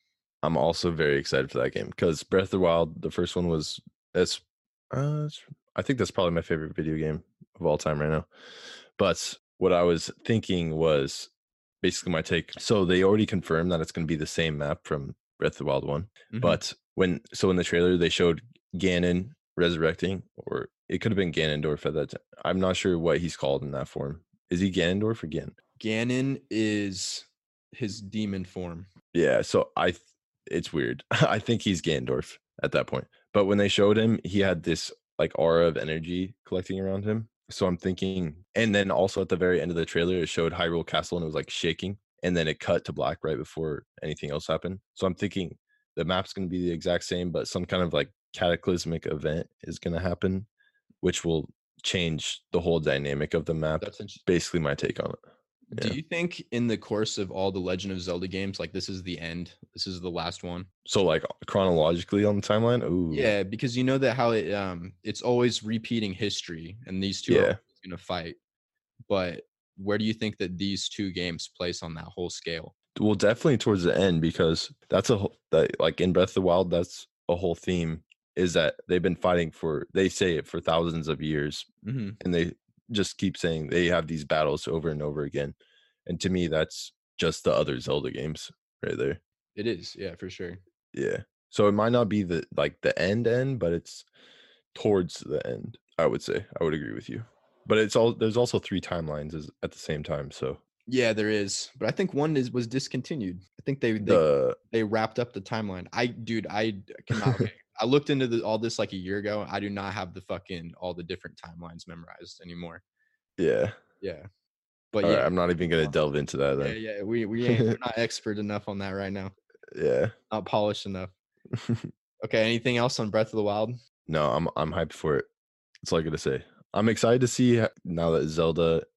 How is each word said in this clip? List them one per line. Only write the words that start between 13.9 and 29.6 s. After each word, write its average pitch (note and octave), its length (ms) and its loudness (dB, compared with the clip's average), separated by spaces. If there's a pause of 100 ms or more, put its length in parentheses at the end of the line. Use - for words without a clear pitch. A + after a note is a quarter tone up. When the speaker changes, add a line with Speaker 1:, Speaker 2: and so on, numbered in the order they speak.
Speaker 1:
gonna E2+ 140 -4
be D#2 100 0
the D2+ 100 -4
same D#2+ 320 -2
map D2 260 -4
from C#2+ 300 -6 (240)
Breath D#2 140 0
of - 60 -20
the C#2 60 -6
Wild C#2 220 0
one. D2 160 -2 (300)
Speaker 2:
Mm-hmm. A2+ 80 -6
Speaker 1:
But E2+ 340 0 (200)
when, F2+ 260 2 (120)
so - 180 2
in F2+ 60 4
the F2 80 2
trailer, F2 320 4
they E2+ 140 4
showed E2+ 320 4 (340)
Ganon F2+ 540 2 (260)
resurrecting, F2 680 0 (140)
or - 320 -6 (200)
it F#2 120 -2
could A2 120 0
have F#2 40 2
been F#2 160 2
Ganondorf D2+ 540 0
at D#2 80 0
that D2 160 -2
time. - 100 -12 (240)
I'm F#2 160 2
not F#2 160 2
sure F2+ 220 2
what D#2+ 220 2
he's E2+ 160 -4
called C2+ 260 0
in C#2+ 100 -6
that C2+ 160 -6
form. - 340 -8 (280)
Is F2 100 0
he G2 120 4
Ganondorf G2 500 2
or E2 60 -8
Ganon? D2+ 260 -8 (240)
Speaker 2:
Ganon B2 720 -2
is G#2 760 -2 (480)
his G#2+ 300 -8
demon G2 420 -4
form. F2+ 420 -10 (280)
Speaker 1:
Yeah, C#2 280 6
so - 340 2